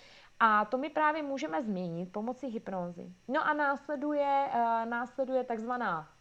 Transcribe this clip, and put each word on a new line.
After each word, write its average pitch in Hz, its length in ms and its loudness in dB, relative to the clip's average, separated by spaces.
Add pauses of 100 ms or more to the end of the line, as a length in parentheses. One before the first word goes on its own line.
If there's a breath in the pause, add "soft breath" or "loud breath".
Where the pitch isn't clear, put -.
(400 loud breath)
A 214 240 6
to 254 140 -2
my 302 120 -2
právě 311 320 2
můžeme 294 400 -2
změnit 185 500 -4
pomocí 247 340 -6
hypnózy. 180 680 -6 (160)
No 285 180 0
a 302 60 4
následuje, 285 1000 0
eh, 233 340 2
následuje 247 580 -2
takzvaná 220 640 -2 (120)